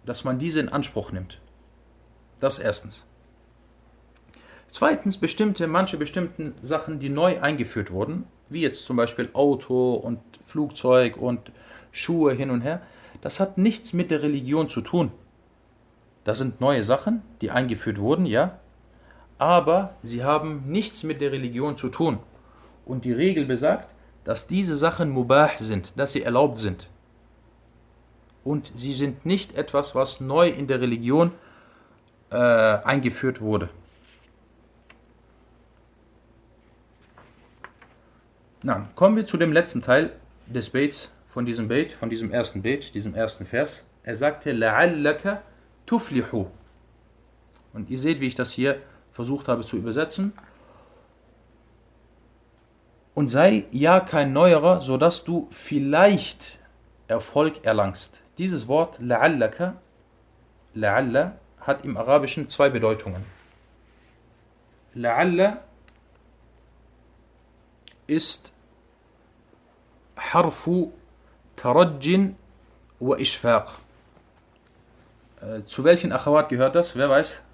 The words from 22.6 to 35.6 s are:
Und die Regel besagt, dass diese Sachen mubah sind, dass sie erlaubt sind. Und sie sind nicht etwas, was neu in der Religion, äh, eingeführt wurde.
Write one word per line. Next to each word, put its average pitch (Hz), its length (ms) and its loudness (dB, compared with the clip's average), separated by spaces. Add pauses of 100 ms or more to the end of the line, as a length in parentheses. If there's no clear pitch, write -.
Und 123 200 -8
die 123 60 0
Regel 156 340 0
besagt, 131 440 0 (340)
dass - 240 -6
diese 180 280 -2
Sachen 160 340 0
mubah 135 500 4
sind, 110 380 -4
dass 135 160 -2
sie 139 100 -4
erlaubt 123 360 2
sind. 98 300 -6 (1500)
Und 147 320 -4
sie 131 180 -6
sind 135 320 -4
nicht 190 300 -2
etwas, 147 380 -2
was 135 260 -2
neu 143 280 4
in 139 200 -4
der 131 120 0
Religion, 127 520 2 (1000)
äh, - 80 -6
eingeführt 120 1040 2
wurde. 107 280 -2 (4000)